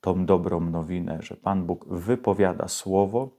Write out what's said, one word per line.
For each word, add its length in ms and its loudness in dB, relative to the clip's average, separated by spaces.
tą 240 2
dobrą 340 4
nowinę, 640 -4
że 140 -12
Pan 300 -2
Bóg 240 -6
wypowiada 760 0
słowo 720 0